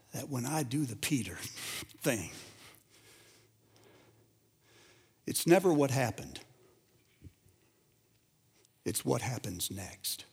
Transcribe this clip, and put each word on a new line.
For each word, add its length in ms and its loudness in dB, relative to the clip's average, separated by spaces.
that 140 -8
when 180 -4
I 160 0
do 220 0
the 120 -4
Peter 400 -2
thing, 280 0
it's 200 -2
never 260 8
what 180 6
happened. 500 0
It's 200 -4
what 180 2
happens 480 -4
next. 640 -8